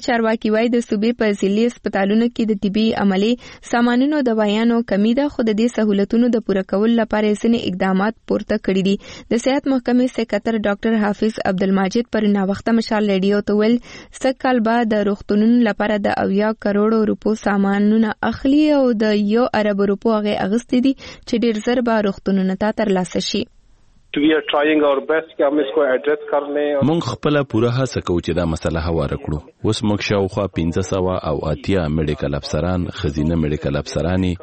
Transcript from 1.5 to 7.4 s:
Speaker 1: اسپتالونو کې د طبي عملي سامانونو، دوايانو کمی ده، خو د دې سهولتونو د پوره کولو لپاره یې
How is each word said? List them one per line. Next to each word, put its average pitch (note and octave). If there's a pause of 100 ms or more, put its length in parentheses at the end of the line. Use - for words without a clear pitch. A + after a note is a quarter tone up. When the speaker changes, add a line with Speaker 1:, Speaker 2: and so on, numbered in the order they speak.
Speaker 1:
اسپتالونو G#3+
کې A#3+
د G#3+
طبي G#3+ (200)
عملي G3 (400)
سامانونو، B3
دوايانو A3 (140)
کمی G#3
ده، C#4
خو B3+
د G#3+
دې A3+
سهولتونو G#3+
د A3+
پوره F#3+
کولو A3+
لپاره G#3+
یې G#3